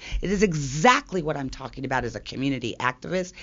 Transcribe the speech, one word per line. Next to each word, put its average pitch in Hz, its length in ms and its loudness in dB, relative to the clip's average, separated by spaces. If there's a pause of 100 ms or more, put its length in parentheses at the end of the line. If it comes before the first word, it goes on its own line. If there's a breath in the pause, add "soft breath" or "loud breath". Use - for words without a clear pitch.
(200 loud breath)
It 170 100 0
is 196 120 2
exactly 165 800 4
what 147 160 -2
I'm 131 120 -6
talking 131 360 -8
about 131 180 0
as 110 100 -6
a 104 60 -8
community 127 580 -2
activist, 180 540 -2 (100)